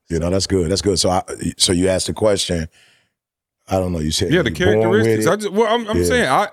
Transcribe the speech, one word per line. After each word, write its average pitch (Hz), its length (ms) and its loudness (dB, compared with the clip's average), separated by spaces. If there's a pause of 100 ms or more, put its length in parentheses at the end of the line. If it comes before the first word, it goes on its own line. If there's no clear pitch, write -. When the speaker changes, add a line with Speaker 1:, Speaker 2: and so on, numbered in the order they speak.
Speaker 1:
You 82 100 -2
know, 85 100 0
that's 92 180 0
good. 90 240 0
That's 95 100 0
good. 95 180 2
So 98 100 2
I, 90 140 0 (340)
so - 140 0
you 90 160 2
asked 92 200 0
the 80 60 -6
question. 92 540 0 (1000)
I 98 100 0
don't 90 140 0
know. 87 80 -4
You 78 120 -2
said 90 220 -2
Speaker 2:
Yeah, 180 80 2
the - 100 -2
Speaker 1:
you 85 140 -4
born 110 240 2
with 110 160 2
Speaker 2:
characteristics. 110 200 0
Speaker 1:
it. 160 60 4
Speaker 2:
I 196 40 2
just, 208 160 -8
well, 214 220 0
I'm, 233 140 -4
I'm 214 100 -2
Speaker 1:
Yeah. 180 80 2
Speaker 2:
saying, 240 240 2
I, 180 240 2